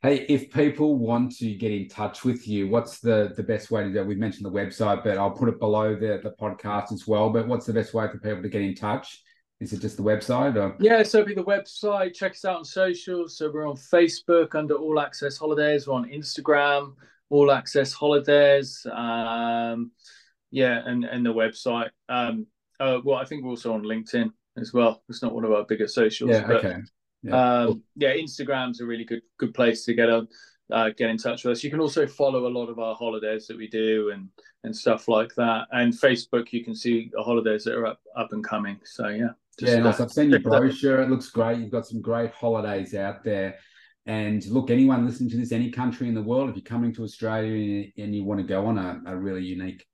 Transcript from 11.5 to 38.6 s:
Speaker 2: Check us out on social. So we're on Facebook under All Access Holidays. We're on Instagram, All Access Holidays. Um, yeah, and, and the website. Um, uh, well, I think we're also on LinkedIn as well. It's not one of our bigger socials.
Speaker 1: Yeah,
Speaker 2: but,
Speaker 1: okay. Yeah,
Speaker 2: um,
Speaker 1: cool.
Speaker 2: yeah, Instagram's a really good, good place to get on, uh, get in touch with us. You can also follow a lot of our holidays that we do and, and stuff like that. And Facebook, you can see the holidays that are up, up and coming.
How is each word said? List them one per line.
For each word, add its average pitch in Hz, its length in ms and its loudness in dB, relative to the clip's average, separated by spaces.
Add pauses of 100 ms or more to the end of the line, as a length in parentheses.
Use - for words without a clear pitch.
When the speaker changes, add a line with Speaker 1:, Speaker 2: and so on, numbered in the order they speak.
Speaker 2:
Check 190 180 -6
us - 120 -20
out 185 140 -2
on 165 80 -12
social. 180 600 -2
So 156 220 -6
we're 151 160 -6
on 143 100 -6
Facebook 170 800 4
under 151 200 0
All 151 260 0
Access 139 380 -6
Holidays. 151 500 0
We're 139 60 0
on 120 160 -4
Instagram, 143 840 0 (380)
All 143 200 8
Access 135 440 2
Holidays. 143 1000 4
Um, 117 1000 -4 (580)
yeah, 123 340 2
and, 123 200 -2
and 123 200 -4
the 117 80 2
website. 113 560 0 (220)
Um, 117 360 -2 (320)
uh, 131 240 2
well, 135 140 2
I 131 80 -2
think 147 180 -10
we're 127 80 -6
also 120 220 -4
on 110 100 -4
LinkedIn 110 480 -2 (280)
as 120 160 -10
well. 117 340 4
It's 117 140 -12
not 117 120 -4
one 113 100 -4
of 110 80 2
our 104 120 2
bigger 104 240 -2
socials. 117 420 2
Speaker 1:
Yeah, 107 160 4
Speaker 2:
but, 113 180 4
Speaker 1:
okay. 90 120 -2 (480)
Yeah, 117 80 -4 (300)
Speaker 2:
um, 117 40 2
Speaker 1:
cool. 110 140 0 (160)
Speaker 2:
yeah, 139 180 2
Instagram's 135 680 -4
a 120 60 -8
really 117 180 -6
good, 117 180 -6 (160)
good - 140 -2
place 117 340 2
to 117 60 0
get 117 160 4
on, 113 200 4 (420)
uh, 113 260 2
get 113 140 0
in 113 60 -2
touch 113 260 -4
with 123 160 0
us. - 60 -10
You 143 60 -4
can 151 100 -4
also 151 260 0
follow 135 400 0
a - 20 0
lot 120 200 -4
of 117 100 -10
our 113 160 -4
holidays 110 540 -6
that 113 80 -12
we 113 100 -12
do 110 440 0
and, 98 180 -10 (340)
and 110 120 -8
stuff 110 340 0
like 113 260 2
that. 117 380 0
And 120 200 2
Facebook, 120 600 0
you 117 120 -4
can 113 120 -10
see 117 360 0
the 107 80 -4
holidays 110 440 0
that 117 100 -2
are 117 140 -2
up, 107 100 -8 (180)
up 113 160 -6
and 107 120 -6
coming. 104 400 -6